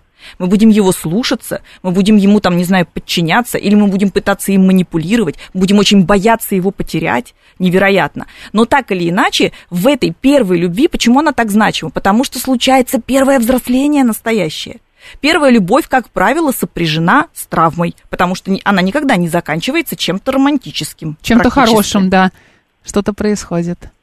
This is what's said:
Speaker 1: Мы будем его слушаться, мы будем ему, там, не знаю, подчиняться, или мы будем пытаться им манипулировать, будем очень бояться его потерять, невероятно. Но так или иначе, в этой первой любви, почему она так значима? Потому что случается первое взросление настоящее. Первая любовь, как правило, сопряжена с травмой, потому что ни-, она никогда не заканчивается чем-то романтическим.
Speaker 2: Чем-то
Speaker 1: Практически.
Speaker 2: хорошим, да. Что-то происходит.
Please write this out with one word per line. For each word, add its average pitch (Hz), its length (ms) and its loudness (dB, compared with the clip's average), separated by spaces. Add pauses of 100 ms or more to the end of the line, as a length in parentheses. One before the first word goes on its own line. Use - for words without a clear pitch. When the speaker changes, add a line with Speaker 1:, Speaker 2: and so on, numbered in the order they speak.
(380)
Speaker 1:
Мы 180 80 -4
будем 208 220 4
его 202 240 4
слушаться, 202 720 -6 (200)
мы 185 80 -4
будем 196 240 2
ему, 202 240 4
там, 180 180 0
не 180 60 0
знаю, 180 240 0
подчиняться, - 720 -2
или 202 160 0
мы 208 140 4
будем 196 240 0
пытаться 196 400 -2
им 190 140 4
манипулировать, 185 680 0 (180)
будем 196 280 2
очень 196 240 4
бояться 208 500 0
его 190 160 -2
потерять, 175 640 -6 (240)
невероятно. 185 680 0 (260)
Но 220 120 2
так 262 280 0
или 175 180 -2
иначе, 247 400 0 (180)
в 180 200 0
этой 247 240 0
первой 240 460 2
любви, 180 280 0
почему 247 320 2
она 302 140 0
так 233 180 -2
значима? 196 400 0
Потому 208 320 0
что 262 160 -8
случается 262 600 0
первое 269 400 0
взросление 262 640 0
настоящее. 214 720 -4 (440)
Первая 294 300 2
любовь, 233 380 2
как 262 220 -2
правило, 262 420 0
сопряжена 170 840 -2
с - 140 -16
травмой, 170 480 -2 (120)
потому 185 280 -2
что - 160 -6
ни-, 190 100 -4
она 196 180 0
никогда 254 360 0
не 175 120 0
заканчивается 175 680 -4
чем-то - 340 -6
романтическим. 262 920 -4
Speaker 2:
Чем-то 233 300 2
Speaker 1:
Практически. 247 220 2
Speaker 2:
хорошим, 202 380 0
да. 185 200 2 (540)
Что-то 202 280 -4
происходит. 175 640 -4 (240)